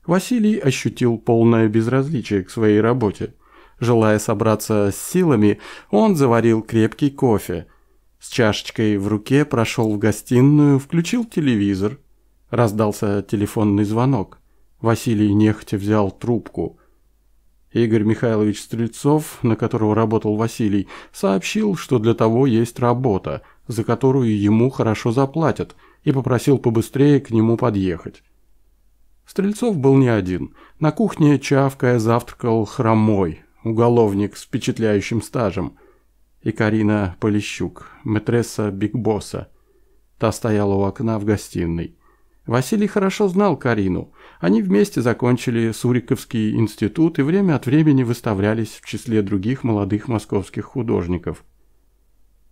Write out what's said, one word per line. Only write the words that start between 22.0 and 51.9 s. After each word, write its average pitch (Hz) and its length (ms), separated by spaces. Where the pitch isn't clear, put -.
того 120 320
есть 113 320
работа, 120 640
за 113 160
которую 123 520
ему 110 360
хорошо 113 400
заплатят, 139 640
и 151 80
попросил 127 460
побыстрее 127 600
к - 100
нему 113 280
подъехать. 98 640
Стрельцов 202 540
был 135 200
не 135 100
один. 92 480
На 156 120
кухне, 151 460
чавкая, 135 600
завтракал 113 680
хромой, 107 760
уголовник 110 720
с - 60
впечатляющим 110 800
стажем, 98 560
и 123 100
Карина 107 680
Полищук, 104 680
мэтресса 113 680
Биг 101 240
Босса. 107 560
Та 113 140
стояла 101 420
у 98 80
окна 110 380
в 101 60
гостиной. 85 720
Василий 202 400
хорошо 196 400
знал 185 280
Карину. 98 580
Они 208 240
вместе 196 360
закончили 117 720
Суриковский 113 840
институт 117 640
и - 20
время 175 340
от 120 120
времени 143 340
выставлялись 110 800
в - 60
числе 110 340
других 101 420
молодых 104 440
московских 104 580
художников. 90 800